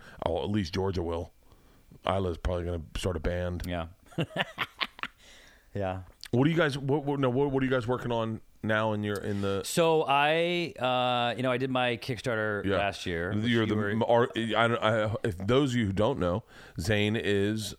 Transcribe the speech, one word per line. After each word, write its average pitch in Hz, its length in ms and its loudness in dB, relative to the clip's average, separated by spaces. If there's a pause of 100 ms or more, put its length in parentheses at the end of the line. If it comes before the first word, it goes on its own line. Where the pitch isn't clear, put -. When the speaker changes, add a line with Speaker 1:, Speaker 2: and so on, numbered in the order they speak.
(260)
Speaker 1:
oh, 82 180 0
at 87 60 -2
least 101 240 -2
Georgia 95 280 0
will. 82 300 -4 (760)
Isla's 92 320 0
probably 90 280 -2
gonna 85 160 -4 (160)
start 92 180 -2
a 80 60 -4
band. 90 440 -2
Speaker 2:
Yeah. 87 200 -4 (320)
<laughs> 165 80 -2 (1500)
Yeah. 92 260 -4 (320)
Speaker 1:
What 123 140 4
do 160 40 4
you 165 80 2
guys, 147 200 2
what, 139 280 0
what, 143 140 -2
no, 135 100 4
what, 139 220 2
what 135 120 2
are - 20 2
you 127 60 2
guys 123 160 0
working 123 240 0
on 113 300 -2 (220)
now 110 300 2
in 104 100 -2
your, 104 140 -2
in 101 240 -4
the 98 220 0
Speaker 2:
So 165 440 2
I, 165 720 2
uh, 123 560 0
you 123 80 -4
know, 131 80 2
I 123 60 2
did 135 120 -2
my 123 280 0
Kickstarter 110 680 -2
Speaker 1:
Yeah. 98 120 2
Speaker 2:
last 98 280 -2
year, 87 280 -2
which 107 120 -2
Speaker 1:
You're 117 180 4
Speaker 2:
you 104 60 0
Speaker 1:
the 104 60 0
Speaker 2:
were 104 140 0
Speaker 1:
m-, 110 140 0
ar-, 120 320 4
I 113 320 2
don't, 117 160 0
I, 110 400 2
if 95 140 -2
those 123 340 2
of 120 60 0
you 113 100 2
who 98 60 0
don't 104 260 0
know, 90 240 0 (360)
Zane 104 360 2
is, 101 640 0